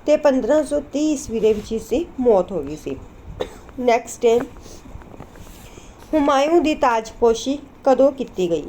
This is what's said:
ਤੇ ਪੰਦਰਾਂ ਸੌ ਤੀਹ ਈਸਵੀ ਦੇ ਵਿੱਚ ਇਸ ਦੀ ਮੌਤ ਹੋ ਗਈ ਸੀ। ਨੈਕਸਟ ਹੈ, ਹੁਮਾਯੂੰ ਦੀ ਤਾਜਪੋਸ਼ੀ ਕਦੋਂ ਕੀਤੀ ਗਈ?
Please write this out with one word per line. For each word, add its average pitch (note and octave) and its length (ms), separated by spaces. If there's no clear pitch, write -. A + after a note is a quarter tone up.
ਤੇ D4+ 100
ਪੰਦਰਾਂ C#4 480
ਸੌ C#4+ 160
ਤੀਹ D4+ 320
ਈਸਵੀ A3+ 280
ਦੇ G#3+ 120
ਵਿੱਚ G#3+ 200
ਇਸ A3 140
ਦੀ D#4 200
ਮੌਤ G3+ 320
ਹੋ E3 100
ਗਈ C#3+ 140
ਸੀ। C#3 200
ਨੈਕਸਟ A#3+ 460
ਹੈ, A3+ 120
ਹੁਮਾਯੂੰ D4 480
ਦੀ D4+ 120
ਤਾਜਪੋਸ਼ੀ A#3 840
ਕਦੋਂ C4+ 280
ਕੀਤੀ F#3 380
ਗਈ? D#3 180